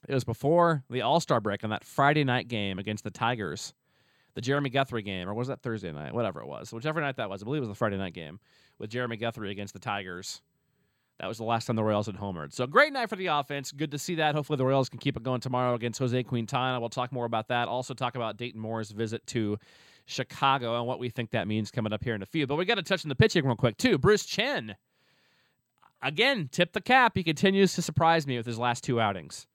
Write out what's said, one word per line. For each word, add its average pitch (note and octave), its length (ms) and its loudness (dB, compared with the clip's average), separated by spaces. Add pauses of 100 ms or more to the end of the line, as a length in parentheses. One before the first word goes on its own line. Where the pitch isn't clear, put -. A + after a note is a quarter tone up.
It C3+ 60 -4
was B2+ 80 2
before D#3+ 640 2
the B2+ 140 -4
All-Star C3+ 380 2
break G2+ 240 -2
on G#2+ 60 -2
that G#2+ 120 -4
Friday D3 400 4
night B2+ 240 2
game G2+ 320 -4
against G2+ 240 -4
the G#2+ 80 -6
Tigers, G#2+ 640 -4 (600)
the - 60 -8
Jeremy C#3 300 0
Guthrie B2 320 0
game, F#2+ 260 -6
or G#2 60 -6
was B2 140 -4
that B2+ 120 -8
Thursday G#2+ 300 -6
night? D2 240 -10
Whatever F#2+ 260 -2
it A#1 60 -12
was. C2 260 -12
Whichever D3+ 280 -4
night C#3 160 -4
that A2 120 -4
was. F#2+ 140 -8
I - 20 -12
believe C#3 140 -4
it C3 80 -4
was G#2+ 40 -6
the G2+ 40 -8
Friday G2+ 220 0
night F#2+ 180 -4
game E2 240 -12 (400)
with G#2+ 120 -10
Jeremy A#2+ 260 -6
Guthrie A2 340 -6
against G2+ 240 -10
the F#2+ 60 -14
Tigers. F#2 600 -8 (760)
That F#2+ 100 -6
was G#2+ 100 -6
the A2+ 60 -6
last A2+ 200 0
time A#2 120 0
the A2 60 2
Royals G#2+ 240 2
had G2 100 -8
homered. F2+ 360 -6
So B2+ 140 -2
great C4 260 6
night B3 160 -2
for G#3+ 80 -8
the F#3 120 -4
offense. C#3+ 440 -2
Good D3 200 -4
to D3 60 -6
see F3 180 -4
that. D3+ 180 2
Hopefully D3+ 240 0
the C3 80 4
Royals C3+ 240 4
can B2+ 80 -14
keep C#3 180 0
it A#2 60 -8
going B2+ 180 0
tomorrow B2+ 320 0
against A#2+ 260 -2
Jose B2+ 260 2
Quintana. B2 540 -2
We'll A#2 120 -4
talk B2 200 -4
more B2 140 -4
about A2+ 240 -2
that. A#2+ 200 0
Also B2+ 260 -4
talk A#2+ 220 -4
about A2 200 -4
Dayton A#2 240 -8
Moore's A2 300 -6
visit A2 380 -4
to G#2 300 0 (460)
Chicago C3 720 0
and A#2+ 100 -2
what B2+ 120 -4
we B2 100 -4
think A#2 220 -6
that G#2 180 -2
means G#2+ 220 -2
coming G#2+ 240 -2
up G#2 100 -6
here A#2 100 -2
in G2+ 60 -6
a F#2+ 60 -10
few. D3 200 -2
But C#3 100 -2
we F3+ 100 0
gotta G#3 160 0
touch F#3 200 0
on D#3 60 -8
the C3+ 60 -2
pitching F3+ 320 4
real A#2+ 100 2
quick, A#2 220 2
too. A#3+ 180 4
Bruce F#3 300 4
Chen, G3 500 -2 (1300)
again, E3 500 0
tip F3 220 2
the G#3 80 -2
cap. B3 320 6
He F#3 100 0
continues F#3+ 520 4
to F3 60 -2
surprise E3 440 4
me B2+ 100 0
with A#2 80 -2
his A2+ 140 -4
last B2 260 0
two A#2+ 160 2
outings. F#2+ 540 0